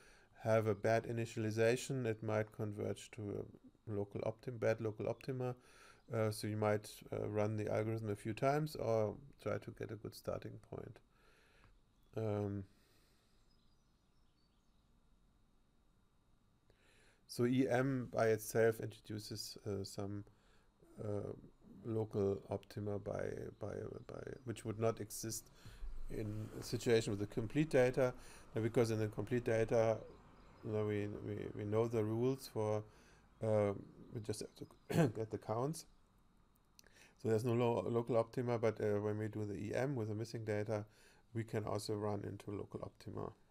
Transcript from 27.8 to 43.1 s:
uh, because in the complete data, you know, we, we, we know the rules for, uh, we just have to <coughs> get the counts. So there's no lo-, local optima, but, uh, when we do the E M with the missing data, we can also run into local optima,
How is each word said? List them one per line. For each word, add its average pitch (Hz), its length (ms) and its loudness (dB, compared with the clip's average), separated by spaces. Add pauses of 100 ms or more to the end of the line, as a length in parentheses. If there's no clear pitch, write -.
uh, 120 40 -2
because 113 320 4
in 110 80 2
the 110 80 0
complete 117 360 -2
data, 113 540 4 (640)
you 117 80 -4
know, 107 140 2
we, 104 220 0 (200)
we, 104 100 -4 (180)
we 110 100 -6
know 110 220 4
the 117 160 2
rules 120 480 0
for, 107 320 0 (600)
uh, 104 300 4 (400)
we 117 80 -6
just 107 180 -4
have - 160 -10
to - 560 0
<coughs> - 40 -6
get 110 140 -6
the 101 80 -4
counts. 123 480 -4 (1400)
So 110 80 0
there's 113 160 4
no 120 80 4
lo-, 117 360 4
local 117 280 4
optima, 120 400 2
but, 110 220 2
uh, 104 220 4
when 107 160 0
we 110 100 0
do 107 180 -4
the 101 100 -4
E 104 200 -4
M 135 200 2
with 110 120 -2
the 107 80 -2
missing 113 300 -6
data, 107 400 0 (480)
we 113 100 -2
can 110 220 -2
also 107 280 -2
run 104 300 -2
into 101 260 -8
local 98 320 -6
optima, - 440 -8 (260)